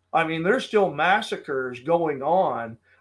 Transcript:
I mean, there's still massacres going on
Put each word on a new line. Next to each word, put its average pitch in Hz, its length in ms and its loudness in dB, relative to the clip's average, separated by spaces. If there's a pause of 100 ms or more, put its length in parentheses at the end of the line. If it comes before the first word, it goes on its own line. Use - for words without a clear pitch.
(120)
I 160 120 2
mean, 160 180 -4
there's 220 240 2
still 196 260 2
massacres 143 880 -2
going 151 420 0
on 131 540 0 (240)